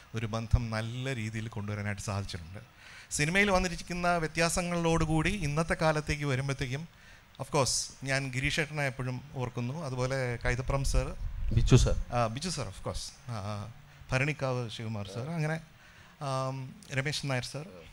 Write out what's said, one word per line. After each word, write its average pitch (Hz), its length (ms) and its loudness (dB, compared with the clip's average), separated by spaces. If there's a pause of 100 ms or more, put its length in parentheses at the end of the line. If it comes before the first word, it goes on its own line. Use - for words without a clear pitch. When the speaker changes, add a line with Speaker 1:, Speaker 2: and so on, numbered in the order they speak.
(140)
Speaker 1:
ഒരു 123 120 -2
ബന്ധം 113 440 2
നല്ല 117 440 -2
രീതിയിൽ 110 340 -4
കൊണ്ടുവരാനായിട്ട് 104 600 -4
സാധിച്ചിട്ടുണ്ട്. 92 500 -4 (560)
സിനിമയിൽ 190 340 4
വന്നിരിക്കുന്ന 175 580 2 (140)
വ്യത്യാസങ്ങളോടുകൂടി 165 1080 2 (160)
ഇന്നത്തെ 165 360 2
കാലത്തേക്ക് 151 500 2
വരുമ്പോഴത്തേക്കും, 135 500 -2 (600)
of - 120 -6
course, 139 200 4 (340)
ഞാൻ 135 120 2 (140)
ഗിരീഷേട്ടനെ 147 560 0
എപ്പോഴും 127 260 -4 (240)
ഓർക്കുന്നു, 123 340 -2 (120)
അതുപോലെ 127 320 0 (260)
കൈതപ്രം 131 400 2
സർ, 131 220 4 (500)
Speaker 2:
ബിജു 117 280 10
സർ. 107 120 4 (160)
Speaker 1:
ആ, 123 80 2 (140)
ബിജു 160 220 -4
സർ, 123 180 -4
of - 120 -14
course, - 180 -4 (240)
ആ, 117 80 -6 (140)
ആ, 104 40 -4 (560)
ഭരണിക്കാവ് 131 520 0 (120)
ശിവകുമാർ 110 400 -6
സർ, 113 120 -6 (100)
അങ്ങനെ, 156 200 0 (720)
ആം, 131 280 -2 (420)
രമേശൻ 143 300 -2
നായർ 127 240 0
സർ, 143 120 -8 (280)